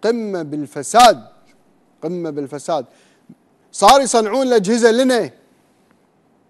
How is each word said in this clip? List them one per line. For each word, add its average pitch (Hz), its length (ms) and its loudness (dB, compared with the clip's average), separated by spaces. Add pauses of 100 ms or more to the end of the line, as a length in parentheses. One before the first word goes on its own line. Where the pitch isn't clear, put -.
قمة 208 400 -4
بالفساد، 147 840 0 (800)
قمة 170 280 -8
بالفساد. 143 560 -8 (840)
صار 247 280 4
يصنعون 240 460 -2
الأجهزة 233 440 2
لنا. 233 400 0 (1200)